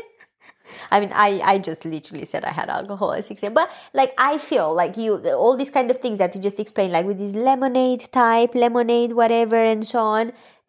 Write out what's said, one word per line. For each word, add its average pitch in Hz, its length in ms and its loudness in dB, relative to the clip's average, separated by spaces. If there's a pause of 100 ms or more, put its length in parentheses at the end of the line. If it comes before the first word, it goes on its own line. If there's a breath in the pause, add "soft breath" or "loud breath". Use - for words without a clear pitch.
(920 loud breath)
I 202 100 4
mean, 202 140 -4
I, 202 300 2
I 196 140 4
just 160 260 -8
literally 156 400 -10
said - 200 -6
I - 60 -4
had - 180 -6
alcohol 196 440 -4
at 208 120 -4
sixteen. 208 300 -8
But, 320 160 2 (220 loud breath)
like, 269 260 2
I 285 200 2
feel 190 360 0
like 185 220 0
you, 220 200 -2 (160)
all 202 240 4
these 269 140 -4
kind 254 200 0
of 254 80 0
things 220 200 -4
that 185 160 0
you 196 60 -10
just 196 200 -4
explained, 196 320 -2
like, 175 140 0
with 196 120 -4
this 196 160 -8
lemonade 254 800 0
type, 233 420 4
lemonade, 240 580 2
whatever, 226 440 2
and 220 300 2
so 240 140 -2
on. 220 320 0 (360 soft breath)